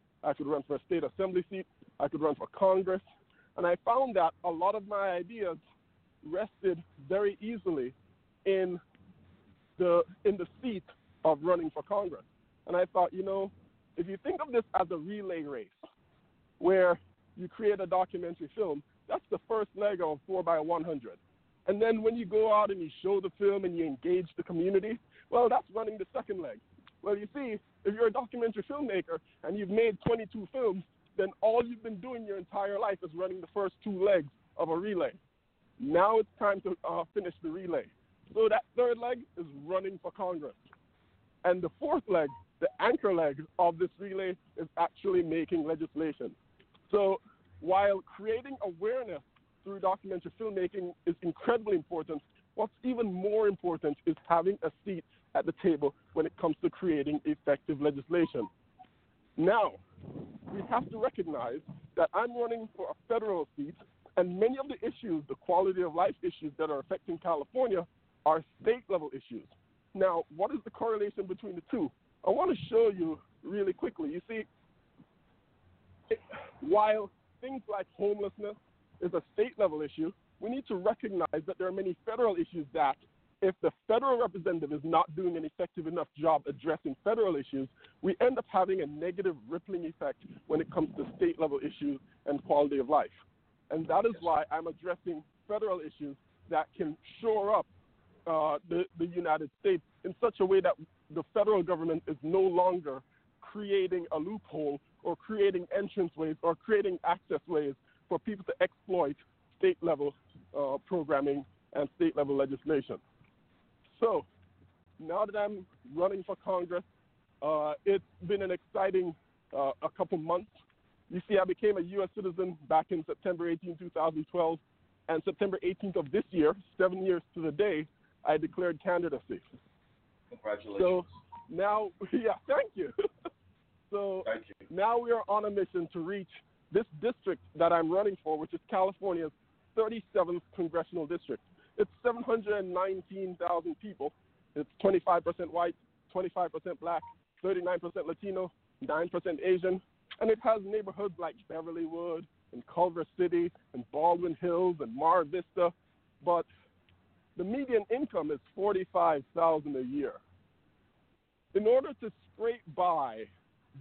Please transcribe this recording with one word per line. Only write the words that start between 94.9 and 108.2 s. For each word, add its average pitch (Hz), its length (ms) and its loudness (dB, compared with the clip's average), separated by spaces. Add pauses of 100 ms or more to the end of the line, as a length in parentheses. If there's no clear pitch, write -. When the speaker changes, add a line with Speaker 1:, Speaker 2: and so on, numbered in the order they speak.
Speaker 1:
federal 208 320 -2
issues 147 360 -12 (340)
that 156 180 0 (100)
can 160 200 -4 (220)
shore 214 360 2
up, 175 120 0 (580)
uh, 156 320 0 (120)
the, 170 160 0 (120)
the 165 100 -2
United 170 420 0 (100)
States 180 240 2 (200)
in 190 180 -8
such 233 180 2
a 196 60 4
way 190 160 6
that 175 140 2 (360)
the 151 120 -6 (100)
federal 208 280 4
government 165 460 -2
is 156 160 -4
no 170 180 2
longer 175 600 2 (400)
creating 190 720 -2
a 156 60 -2
loophole 156 600 -6 (240)
or 175 120 -2
creating 196 520 0 (100)
entranceways 165 640 -4
or 165 140 2
creating 202 480 0
access 170 440 -2
ways 151 280 -2 (340)
for 170 80 0
people 196 280 -6